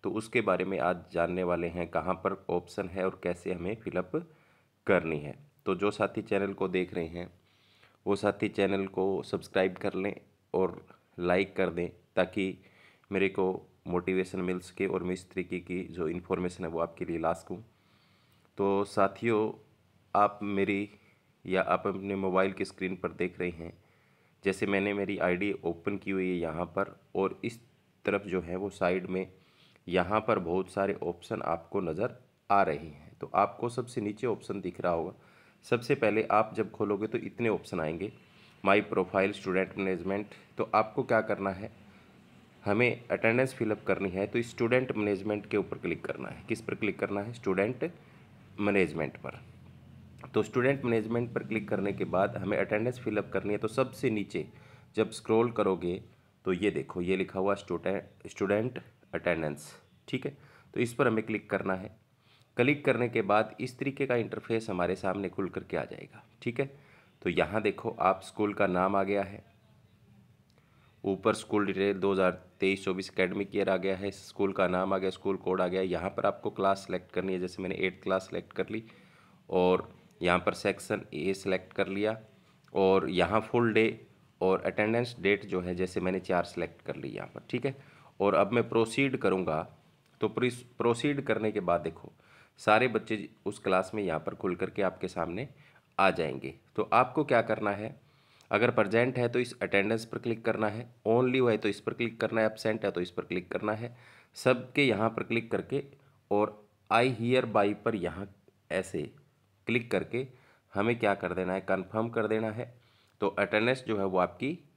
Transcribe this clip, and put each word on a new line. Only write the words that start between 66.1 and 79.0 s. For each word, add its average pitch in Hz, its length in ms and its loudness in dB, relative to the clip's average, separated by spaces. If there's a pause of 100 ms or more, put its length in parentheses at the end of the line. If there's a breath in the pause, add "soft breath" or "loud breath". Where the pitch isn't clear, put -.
ठीक 120 180 -4
है। 139 100 -2 (520 loud breath)
तो 90 80 0
यहाँ 87 320 2
देखो, 104 280 -2
आप - 320 2
स्कूल 104 320 -2
का 101 140 2
नाम 92 280 2
आ 98 80 2
गया 98 200 0
है, 98 260 -14 (1500 soft breath)
ऊपर 98 300 2
स्कूल 104 320 0
डिटेल 98 320 2
दो 98 140 2
हज़ार 92 180 4 (300)
तेईस 98 240 2
चौबीस 95 260 -2
एकेडमिक 95 460 0
ईयर 98 140 2
आ 95 60 4
गया 92 200 -2
है, 98 140 -6
स्कूल - 420 -2
का 95 160 2
नाम 92 260 2
आ 95 40 0
गया, 95 120 0
स्कूल 98 260 -2
कोड 92 240 0
आ 92 60 4
गया। 92 160 0
यहाँ 87 280 -2
पर - 160 -2
आपको 101 240 -2
क्लास 98 360 0
सेलेक्ट 90 260 -6
करनी 95 200 -2
है, 92 80 -2
जैसे 92 220 -6
मैंने 92 140 -4
एट्थ 92 260 -2
क्लास 95 200 0
सेलेक्ट - 300 -10
कर 92 160 -4
ली 113 140 -6 (640 loud breath)